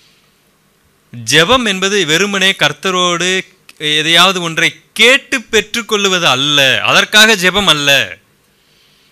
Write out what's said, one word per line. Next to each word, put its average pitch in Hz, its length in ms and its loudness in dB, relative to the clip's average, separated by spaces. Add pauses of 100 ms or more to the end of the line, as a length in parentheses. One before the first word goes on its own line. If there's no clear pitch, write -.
(1300)
ஜெபம் 214 360 0
என்பது 196 380 -2
வெறுமனே 190 460 -2
கர்த்தரோடு 180 920 -2 (360)
எதையாவது 165 640 0
ஒன்றை 165 340 -2 (180)
கேட்டு 254 460 0
பெற்றுக்கொள்ளுவது 208 840 -2
அல்ல, 135 580 2
அதற்காக 202 540 2
ஜெபம் 185 300 -2
அல்ல. 139 520 0 (960)